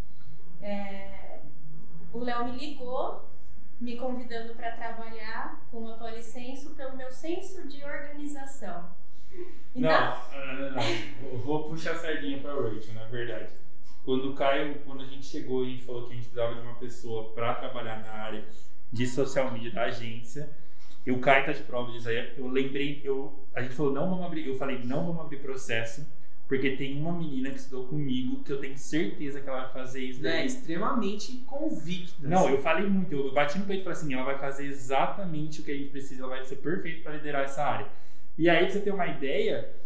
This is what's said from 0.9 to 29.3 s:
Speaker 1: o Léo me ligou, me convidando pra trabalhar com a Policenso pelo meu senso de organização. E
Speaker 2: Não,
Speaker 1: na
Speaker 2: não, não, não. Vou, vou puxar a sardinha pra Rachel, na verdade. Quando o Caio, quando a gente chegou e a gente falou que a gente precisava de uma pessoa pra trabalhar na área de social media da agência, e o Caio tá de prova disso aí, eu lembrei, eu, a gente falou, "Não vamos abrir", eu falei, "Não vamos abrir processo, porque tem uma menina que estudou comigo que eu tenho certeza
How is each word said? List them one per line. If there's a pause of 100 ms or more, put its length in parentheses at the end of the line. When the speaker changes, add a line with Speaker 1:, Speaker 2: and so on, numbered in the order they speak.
Speaker 1:
o
Léo
me
ligou, (520)
me
convidando
pra
trabalhar
com
a
Policenso
pelo
meu
senso
de
organização. (840)
E
Speaker 2:
Não,
Speaker 1:
na
Speaker 2:
não,
não,
não. (500)
Vou,
vou
puxar
a
sardinha
pra
Rachel,
na
verdade. (540)
Quando
o
Caio,
quando
a
gente
chegou
e
a
gente
falou
que
a
gente
precisava
de
uma
pessoa
pra
trabalhar
na
área (460)
de
social
media
da
agência, (560)
e
o
Caio
tá
de
prova
disso
aí,
eu
lembrei,
eu,
a
gente
falou,
"Não
vamos
abrir",
eu
falei,
"Não
vamos
abrir
processo, (420)
porque
tem
uma
menina
que
estudou
comigo
que
eu
tenho
certeza